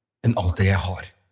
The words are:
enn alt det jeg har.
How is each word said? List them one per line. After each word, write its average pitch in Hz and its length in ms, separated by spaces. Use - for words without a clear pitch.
enn 117 140
alt 90 220
det 95 100
jeg 92 100
har. 90 260